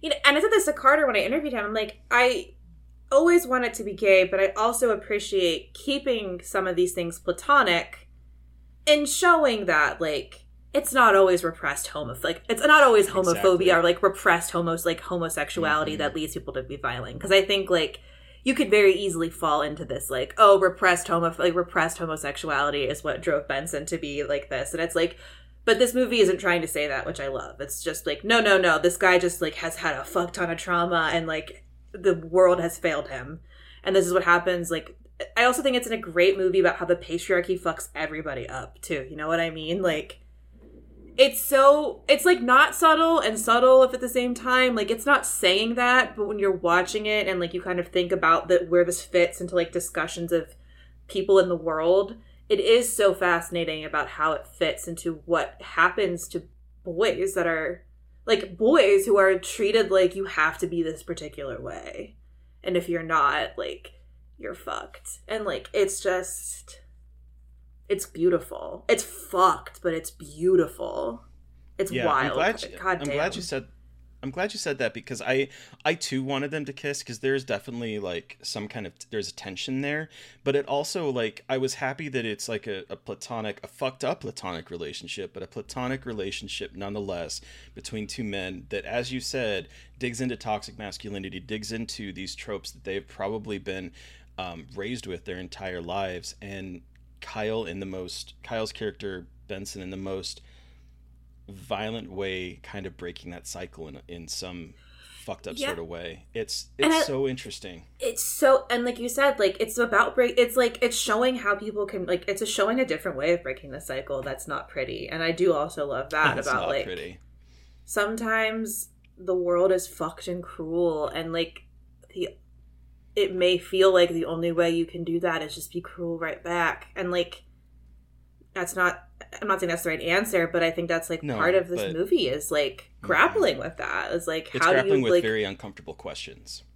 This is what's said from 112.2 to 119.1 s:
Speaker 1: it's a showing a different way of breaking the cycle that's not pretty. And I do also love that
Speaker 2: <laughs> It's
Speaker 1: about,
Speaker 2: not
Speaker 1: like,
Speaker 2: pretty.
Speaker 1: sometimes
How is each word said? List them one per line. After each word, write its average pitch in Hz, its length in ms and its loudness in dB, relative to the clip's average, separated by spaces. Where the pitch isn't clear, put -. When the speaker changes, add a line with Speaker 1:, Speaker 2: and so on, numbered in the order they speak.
Speaker 1:
it's 196 120 -4
a 220 60 -2
showing 214 340 0
a 254 60 2
different 170 320 -6
way 156 160 2
of 170 80 -4
breaking 135 300 -10
the 131 100 -12
cycle 135 400 -6
that's 135 260 -10
not - 220 -8
pretty. 123 380 -8
And 160 140 -6
I 165 100 0
do 175 200 4
also 151 340 -2
love 131 240 -6
that 151 280 2
Speaker 2:
<laughs> - 0 -
It's 135 80 -4
Speaker 1:
about, 127 160 0
Speaker 2:
not 82 80 -2
Speaker 1:
like, - 140 -2
Speaker 2:
pretty. 90 340 -10
Speaker 1:
sometimes 220 1040 -2